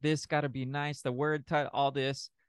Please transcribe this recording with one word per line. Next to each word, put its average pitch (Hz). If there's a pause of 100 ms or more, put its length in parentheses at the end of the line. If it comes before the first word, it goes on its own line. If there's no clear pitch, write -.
this 156
gotta 147
be 131
nice. 143
The 131
word 147
title, 147
all 139
this." 135 (200)